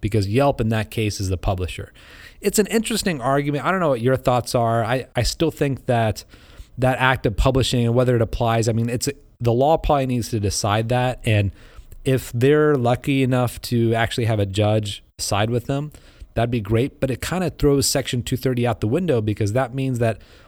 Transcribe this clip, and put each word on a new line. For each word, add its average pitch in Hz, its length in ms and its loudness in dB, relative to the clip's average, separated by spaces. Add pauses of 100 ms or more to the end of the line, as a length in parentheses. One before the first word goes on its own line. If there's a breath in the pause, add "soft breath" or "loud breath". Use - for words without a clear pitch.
because 104 260 0
Yelp 131 340 2
in 110 100 0
that 110 200 -2
case 107 300 -4
is 95 80 -2
the 92 80 -2
publisher." - 560 -4 (480 loud breath)
It's 202 180 0
an 202 80 4
interesting 202 540 -2
argument. 139 440 0
I 156 60 0
don't 185 100 0
know 160 100 2
what 123 100 0
your 127 160 2
thoughts 123 400 0
are. 117 280 2
I, 120 300 -2
I 113 80 0
still 156 300 0
think 139 340 -4
that 117 380 0 (540 soft breath)
that 127 200 0
act 131 260 2
of 117 140 0
publishing 127 480 2
and 117 80 0
whether 127 200 2
it 117 60 2
applies, 113 480 0
I 117 40 0
mean, 117 180 0
it's, 120 180 -4 (320)
the 117 120 2
law 139 260 4
probably 143 260 2
needs 123 240 -2
to 117 100 -2
decide 107 520 0
that. 123 340 0
And 104 260 2 (540 soft breath)
if 131 280 0
they're 147 440 4
lucky 123 460 0
enough 123 400 0
to 117 320 2
actually 113 320 0
have 110 120 0
a 104 60 2
judge 104 580 0 (160)
side 107 300 -2
with 120 160 -2
them, 143 260 -4 (440 soft breath)
that'd 117 160 0
be 120 100 0
great. 113 400 0
But 131 100 -2
it 117 120 -6
kinda 175 260 -2
throws 139 380 2
Section 127 360 -2
two 127 140 -2
thirty 123 300 0
out 117 160 -2
the 107 60 0
window, 139 340 0
because 107 320 -2
that 127 200 -2
means 131 260 -2
that 113 200 0 (260 soft breath)